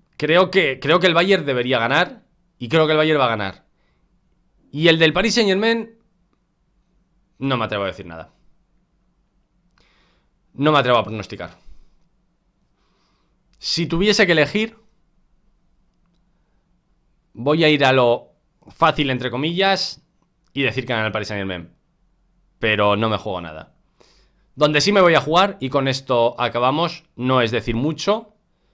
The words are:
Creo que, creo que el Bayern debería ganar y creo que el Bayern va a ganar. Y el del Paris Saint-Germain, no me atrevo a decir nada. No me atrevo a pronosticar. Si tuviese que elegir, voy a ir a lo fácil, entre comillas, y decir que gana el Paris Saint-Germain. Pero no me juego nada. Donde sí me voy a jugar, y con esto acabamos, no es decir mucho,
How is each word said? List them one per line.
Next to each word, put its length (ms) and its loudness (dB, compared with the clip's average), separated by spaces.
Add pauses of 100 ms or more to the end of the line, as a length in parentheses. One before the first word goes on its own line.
(160)
Creo 360 2
que, 280 0
creo 220 2
que 60 2
el 80 2
Bayern 300 2
debería 340 0
ganar 440 -2 (340)
y 120 -12
creo 160 4
que 80 0
el 60 2
Bayern 200 2
va 60 4
a 100 -2
ganar. 300 -10 (1080)
Y 140 2
el 120 4
del 120 4
Paris 240 0
Saint-Germain, 600 0 (1400)
no 180 -2
me 80 -2
atrevo 180 -4
a 40 -4
decir 180 -10
nada. 260 -16 (2250)
No 180 0
me 80 4
atrevo 180 4
a 60 2
pronosticar. 540 -12 (2000)
Si 280 -4
tuviese 400 2
que 60 0
elegir, 460 0 (2500)
voy 320 0
a 40 6
ir 140 4
a 80 4
lo 380 2 (380)
fácil, 420 0
entre 220 -4
comillas, 720 -4 (500)
y 100 -6
decir 220 -4
que 80 -6
gana 140 -2
el 40 -4
Paris 180 -6
Saint-Germain. 400 -8 (920)
Pero 360 2
no 140 -2
me 80 -2
juego 240 -8
nada. 320 -16 (800)
Donde 260 0
sí 100 0
me 100 4
voy 140 6
a 60 4
jugar, 380 0
y 100 -6
con 180 0
esto 520 0
acabamos, 640 -2 (100)
no 260 0
es 100 0
decir 240 -4
mucho, 600 -4 (380)